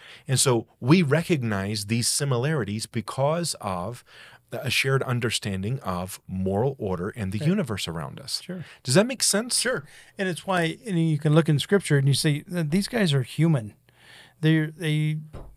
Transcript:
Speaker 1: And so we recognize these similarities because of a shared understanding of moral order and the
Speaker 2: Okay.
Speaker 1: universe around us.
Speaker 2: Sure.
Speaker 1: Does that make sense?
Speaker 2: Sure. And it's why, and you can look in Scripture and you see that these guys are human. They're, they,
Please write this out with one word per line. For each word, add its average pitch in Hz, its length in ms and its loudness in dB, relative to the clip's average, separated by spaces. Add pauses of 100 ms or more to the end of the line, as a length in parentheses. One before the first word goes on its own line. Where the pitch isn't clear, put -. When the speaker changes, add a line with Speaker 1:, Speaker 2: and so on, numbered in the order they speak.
(280)
Speaker 1:
And 131 100 2
so 120 280 2 (140)
we 160 220 6
recognize 113 840 0
these 117 220 0
similarities 123 760 -2
because 147 760 -4
of 98 440 -6 (480)
a 120 160 -8
shared 135 360 0
understanding 113 760 -2
of 92 480 -6
moral 98 500 -2
order 92 380 -4
and 98 160 -4
the 110 80 -4
Speaker 2:
Okay. - 80 -2
Speaker 1:
universe 156 400 -2
around 80 320 -8
us. - 220 -8
Speaker 2:
Sure. 180 240 -12 (160)
Speaker 1:
Does 123 120 0
that 202 120 6
make 254 160 -6
sense? 233 360 0
Speaker 2:
Sure. 226 260 -2 (340)
And 190 100 -2
it's 170 180 -6
why, 170 300 0 (100)
and 165 240 2
you 151 80 2
can 151 160 2
look 160 140 6
in 147 100 4
Scripture 170 380 2
and 139 100 4
you 143 80 6
see 147 320 0
that 170 240 -2
these 196 160 2
guys 190 280 2
are 135 80 2
human. 139 500 0 (680)
They're, 156 280 4
they, 156 480 -2 (380)